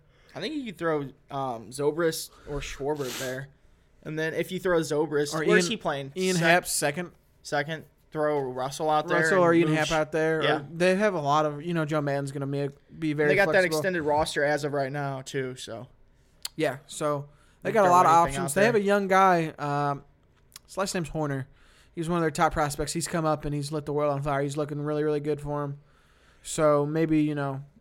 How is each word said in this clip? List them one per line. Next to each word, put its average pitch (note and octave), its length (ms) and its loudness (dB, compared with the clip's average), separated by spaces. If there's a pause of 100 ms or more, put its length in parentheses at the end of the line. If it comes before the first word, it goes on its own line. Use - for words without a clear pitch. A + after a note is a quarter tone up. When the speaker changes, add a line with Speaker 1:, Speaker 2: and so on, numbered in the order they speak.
(340)
Speaker 1:
I C#3 60 -8
think C#4+ 140 -6
you C#4+ 100 -6
could G#3 140 -12
throw, D#3+ 220 0 (300)
um, B2+ 400 -6
Zobrist D3+ 600 -2 (180)
or C#3+ 120 -6
Schwarber C#3+ 460 -6 (120)
there. C3 300 -6 (540)
And D#3 160 -10
then D#3+ 160 -4
if E3+ 180 -4
you F#3 80 -4
throw F3+ 200 2
Zobrist, D3 540 -2
Speaker 2:
Or D#3 100 -2
Speaker 1:
where's F3+ 200 6
Speaker 2:
Ian, E3+ 60 -2
Speaker 1:
he A3 60 -4
playing? C#3 400 -6
Speaker 2:
Ian F#3 200 0
Speaker 1:
Sec- E3 80 0
Speaker 2:
Happ, E3+ 220 4
second. D3+ 440 -4 (320)
Speaker 1:
Second. D3+ 420 -6 (280)
Throw D3+ 260 0
Russell C3+ 520 -4
out D#3 180 2
there D#3+ 140 2
Speaker 2:
Russell F3+ 200 4
or E3+ 100 6
Speaker 1:
and E3+ 80 6
Speaker 2:
Ian E3 100 4
Speaker 1:
Moosh. D#3 80 2
Speaker 2:
Happ D3+ 120 0
out D#3 220 0
there. D#3+ 300 0
Speaker 1:
Yeah. C#3 180 2
Speaker 2:
Or C#3 120 -12
they F3+ 220 2
have G3+ 200 2
a D#3+ 60 -2
lot D3 260 2
of, D3 180 -6
you E3+ 100 -4
know, D#3+ 100 0
Joe D3+ 160 -2
Madden's C#3 300 -2
gonna C#3 160 -6
make, C#3 240 -4 (260)
be D#3+ 160 -4
very D3 180 2
Speaker 1:
They - 40 6
got G3+ 120 4
Speaker 2:
flexible. F3+ 160 4
Speaker 1:
that F3+ 40 4
extended E3 360 -2
roster D3+ 420 0
as D3 180 0
of C#3+ 100 -2
right C#3 200 -2
now, C#3 300 -6
too, C3 340 -6
so. A2+ 320 -14 (680)
Speaker 2:
Yeah, D3 220 -2 (100)
so D3 400 -4 (360)
they F#3 80 -4
Speaker 1:
You - 40 0
Speaker 2:
got A3 60 4
a G3 60 6
Speaker 1:
throw F3+ 60 6
Speaker 2:
lot F3+ 140 8
of D#3+ 60 8
Speaker 1:
anything D3 300 4
Speaker 2:
options. C#3 100 -4
Speaker 1:
out - 80 -4
Speaker 2:
They G3+ 60 6
have A#3+ 80 4
Speaker 1:
there. G#3 80 4
Speaker 2:
a - 20 -2
young G3+ 240 2
guy. F#3 400 6 (100)
Um, C#3+ 460 -2 (600)
his - 100 -16
last F#3+ 180 -4
name's F3 140 -4
Horner. C#3 400 -4 (440)
He's E3 160 -6
one F3 100 0
of E3+ 40 2
their D#3+ 80 2
top D#3 220 0
prospects. D3 400 -2
He's E3 160 -4
come E3 160 -2
up D#3 200 0
and D3 100 -4
he's C#3+ 180 -6
lit D3+ 140 -4
the D3+ 60 -6
world D3 200 0
on C#3 100 -4
fire. C#3 200 -2
He's C#3+ 140 -4
looking D3 240 -4
really, D3+ 220 -2
really D3+ 180 0
good D3 200 -4
for D3 240 -6
him. C#3+ 140 -8 (640)
So D3 440 4
maybe, D#3 360 2
you D3+ 120 0
know, C#3 300 -4 (160)